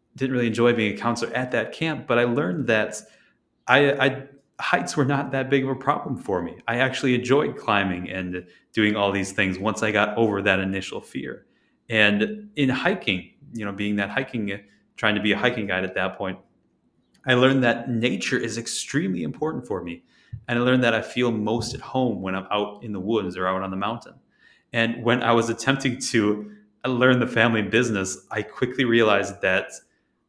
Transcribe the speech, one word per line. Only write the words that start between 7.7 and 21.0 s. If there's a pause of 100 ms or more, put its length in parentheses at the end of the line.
and (280)
doing
all
these
things
once
I
got
over
that
initial
fear. (440)
And
in
hiking, (220)
you
know,
being
that
hiking, (380)
trying
to
be
a
hiking
guide
at
that
point, (840)
I
learned
that
nature
is
extremely
important
for
me. (440)
And
I
learned
that
I